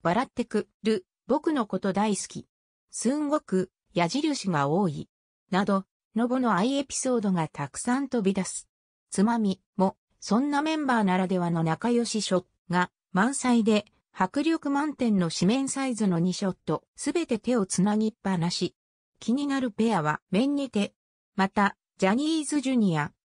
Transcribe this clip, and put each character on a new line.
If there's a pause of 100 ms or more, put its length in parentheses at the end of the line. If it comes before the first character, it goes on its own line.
笑
っ
て
く (140)
る、 (200)
僕
の
こ
と
大
好
き。 (440)
す
ん
ご
く、 (240)
矢
印
が
多
い。 (420)
な
ど、 (280)
の
ぼ
の
愛
エ
ピ
ソ
ー
ド
が
た
く
さ
ん
飛
び
出
す。 (400)
つ
ま
み (160)
も、 (240)
そ
ん
な
メ
ン
バ
ー
な
ら
で
は
の
仲
良
し
シ
ョ
ッ
ト (220)
が (220)
満
載
で、 (260)
迫
力
満
点
の
紙
面
サ
イ
ズ
の
二
シ
ョ
ッ (100)
ト、 (100)
す
べ
て
手
を
つ
な
ぎ
っ
ぱ
な
し。 (440)
気
に
な
る
ペ
ア
は (100)
面
に
て。 (440)
ま
た、 (220)
ジ
ャ
ニ
ー
ズ
ジ
ュ
ニ
ア (120)